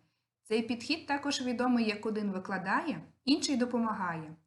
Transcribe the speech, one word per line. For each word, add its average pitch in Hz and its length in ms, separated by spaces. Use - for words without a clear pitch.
Цей 226 180
підхід 247 460
також 277 340
відомий 247 440
як 208 200
один 208 260
викладає, 190 680
інший 285 320
допомагає, 190 760